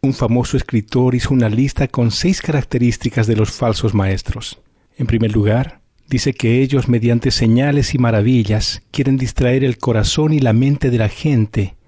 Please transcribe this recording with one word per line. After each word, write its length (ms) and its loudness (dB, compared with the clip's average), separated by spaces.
Un 140 -2
famoso 420 0
escritor 580 0
hizo 200 0
una 160 2
lista 380 0
con 220 0
seis 300 -2
características 880 0
de 100 0
los 140 0
falsos 420 -2
maestros. 680 -2
En 100 -4
primer 260 0
lugar, 500 0
dice 240 -2
que 300 0
ellos, 260 0
mediante 440 2
señales 640 2
y 40 0
maravillas, 840 0
quieren 260 0
distraer 440 0
el 140 0
corazón 560 0
y 60 2
la 160 2
mente 340 2
de 80 0
la 140 0
gente 680 -2